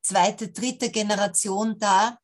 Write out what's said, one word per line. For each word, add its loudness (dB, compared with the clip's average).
zweite, 0
dritte -4
Generation -2
da 2